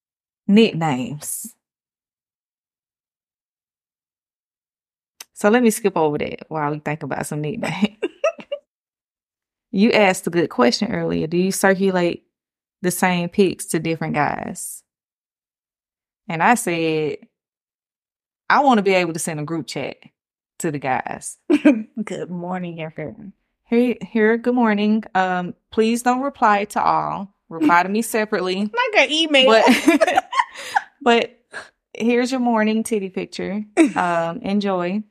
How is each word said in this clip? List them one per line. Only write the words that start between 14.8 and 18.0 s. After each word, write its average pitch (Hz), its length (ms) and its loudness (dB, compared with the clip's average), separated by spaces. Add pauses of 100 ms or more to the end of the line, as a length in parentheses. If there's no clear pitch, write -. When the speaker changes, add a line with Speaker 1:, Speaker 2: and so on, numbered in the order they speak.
Speaker 1:
And 165 160 -4
I 226 120 4
said, 160 640 -2 (1300)